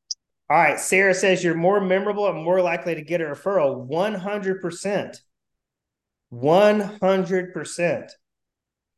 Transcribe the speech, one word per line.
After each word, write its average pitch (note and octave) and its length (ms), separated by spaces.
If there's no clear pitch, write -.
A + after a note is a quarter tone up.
All D3 80
right, D3+ 220
Sarah F#3 340
says, F#3 300
"You're E3 120
more F#3 260
memorable G3+ 480
and D#3+ 120
more F3+ 200
likely F3 340
to D3+ 60
get E3 180
a E3 60
referral." D3+ 520
One D#3+ 360
hundred F#3+ 480
percent. F3 580
One F3+ 500
hundred F#3 720
percent. D3+ 580